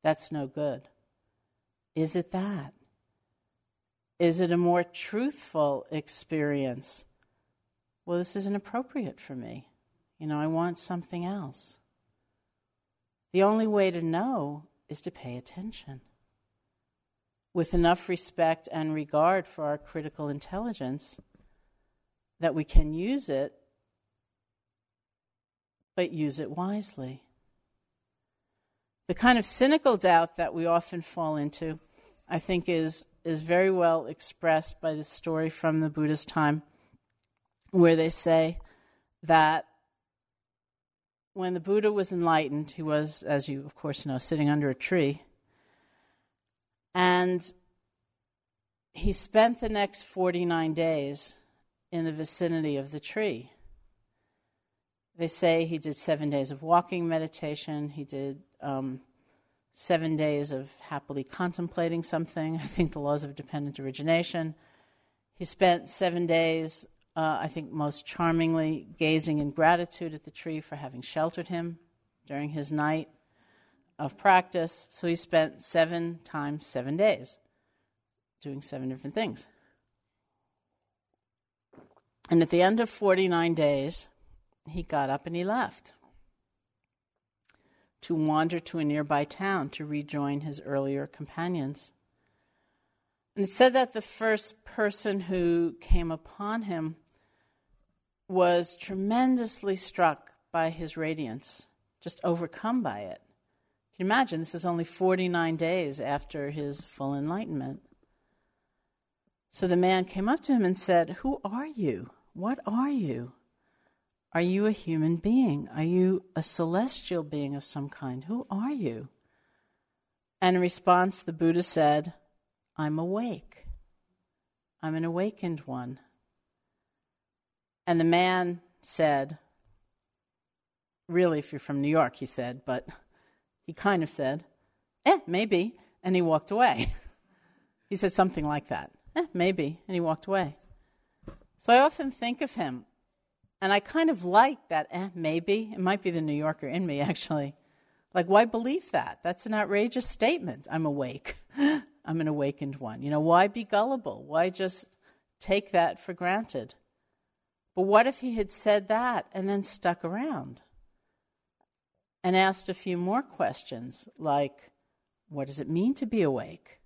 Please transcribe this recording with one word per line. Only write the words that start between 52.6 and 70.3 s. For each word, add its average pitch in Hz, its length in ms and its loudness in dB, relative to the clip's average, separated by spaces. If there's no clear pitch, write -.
of 139 140 -6
the 147 100 -10
tree. 139 500 -4
They 165 120 -4
say 165 360 2
he 165 140 -4
did 147 180 -6
seven 151 320 -2
days 139 220 -2
of 139 120 -12
walking 175 460 2
meditation, 151 800 -4
he 143 160 -10
did, 139 380 -8
um, 135 400 -6
seven 160 440 0
days 147 360 0
of 139 180 -8
happily 139 440 -8
contemplating 170 800 -4
something, 160 540 -4
<laughs> 156 60 -6
I 143 40 -10
think 165 260 0
the 156 60 -8
laws 147 260 -2
of 139 100 -10
dependent 143 460 -8
origination. 160 720 -2
He 180 120 -10
spent 180 420 2
seven 175 380 0
days, 165 600 0
uh, 156 240 0
I 156 80 -4
think 156 240 -10
most 147 340 -4
charmingly, 165 800 0
gazing 156 400 2
in 143 120 -2
gratitude 170 640 2
at 156 100 -16
the 160 60 -18